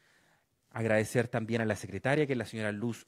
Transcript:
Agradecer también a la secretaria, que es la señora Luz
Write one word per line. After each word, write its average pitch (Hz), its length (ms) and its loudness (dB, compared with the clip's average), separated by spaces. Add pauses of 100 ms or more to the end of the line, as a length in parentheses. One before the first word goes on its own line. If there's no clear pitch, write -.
(720)
Agradecer 113 560 2
también 113 340 0
a 113 40 2
la 104 100 2
secretaria, 131 500 0
que 135 80 -2
es 123 60 0
la 107 60 -4
señora 110 260 -4
Luz 110 360 -4